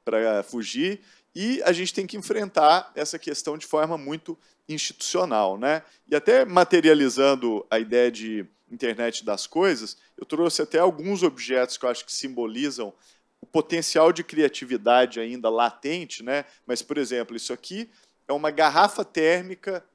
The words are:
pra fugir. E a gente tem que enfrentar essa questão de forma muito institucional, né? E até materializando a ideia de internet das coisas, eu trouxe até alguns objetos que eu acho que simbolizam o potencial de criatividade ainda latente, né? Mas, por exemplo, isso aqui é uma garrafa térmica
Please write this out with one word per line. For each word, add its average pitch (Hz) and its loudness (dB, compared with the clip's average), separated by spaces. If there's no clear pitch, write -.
pra 110 0
fugir. 127 -6
E 220 -4
a 180 4
gente 180 -4
tem 190 -6
que 214 -12
enfrentar 185 2
essa 151 -6
questão 151 -6
de 156 -14
forma 156 0
muito 151 -10
institucional, 123 -2
né? 151 0
E 147 2
até 240 4
materializando 139 4
a 113 2
ideia 120 2
de 110 -8
internet 117 -4
das 104 -4
coisas, 156 -2
eu - -16
trouxe 156 -2
até - 0
alguns 180 0
objetos 127 0
que - -6
eu 123 0
acho 117 -6
que - -16
simbolizam 120 -6
o - -20
potencial 165 2
de 170 -4
criatividade 123 0
ainda 113 -4
latente, 120 -4
né? 139 -4
Mas, 120 -6
por 147 -8
exemplo, 117 -4
isso 113 -10
aqui 202 -12
é 139 -4
uma 151 -2
garrafa 160 2
térmica 180 -2